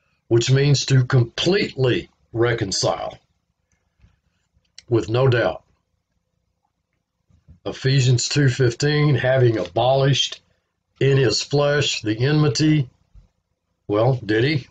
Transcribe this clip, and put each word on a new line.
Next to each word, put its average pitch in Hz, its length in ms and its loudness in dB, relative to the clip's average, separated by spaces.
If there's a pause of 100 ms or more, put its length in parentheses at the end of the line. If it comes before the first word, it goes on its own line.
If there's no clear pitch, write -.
(280)
which 117 220 0
means 139 360 2
to 131 180 2
completely 131 1040 -2 (240)
reconcile, 107 880 -4 (1700)
with 110 200 0
no 127 180 0
doubt. 113 380 0 (2000)
Ephesians 127 600 0
two 143 200 0
fifteen, 147 680 0
having 123 440 2
abolished 135 800 0 (600)
in 135 160 4
his 131 260 0
flesh 143 600 -2
the 110 160 -4
enmity. 151 680 2 (1000)
Well, 113 360 0
did 110 200 -2
he? 147 260 -4